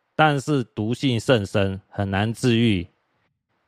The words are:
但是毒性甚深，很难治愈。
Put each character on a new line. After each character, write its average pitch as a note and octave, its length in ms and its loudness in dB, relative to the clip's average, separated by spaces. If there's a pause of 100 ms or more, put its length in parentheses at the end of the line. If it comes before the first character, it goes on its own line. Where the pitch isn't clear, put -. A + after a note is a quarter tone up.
(140)
但 D3+ 260 2
是 C#3 240 -2
毒 G#2+ 300 -6
性 B2 240 -2
甚 A2 280 2
深， G2 420 -2
很 G2 240 -4
难 G#2 220 0
治 A#2+ 240 0
愈。 G#2+ 280 0 (840)